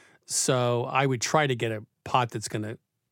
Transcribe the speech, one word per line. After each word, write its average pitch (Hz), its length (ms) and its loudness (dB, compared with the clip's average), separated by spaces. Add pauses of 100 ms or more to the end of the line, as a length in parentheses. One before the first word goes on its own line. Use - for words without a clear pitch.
(240)
So 120 600 2
I 131 200 0
would 131 160 0
try 151 260 2
to 131 80 0
get 117 180 -2
a 107 120 -8 (200)
pot 123 260 2
that's 110 180 -8
gonna 107 300 -6 (340)